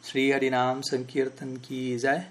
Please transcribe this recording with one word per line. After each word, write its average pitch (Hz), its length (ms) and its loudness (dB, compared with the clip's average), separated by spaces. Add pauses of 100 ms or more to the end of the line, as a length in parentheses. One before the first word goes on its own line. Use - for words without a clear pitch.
Sri 135 300 2
Harinam 131 520 2
Sankirtan 131 760 -4
ki 127 400 -4
jai 143 320 0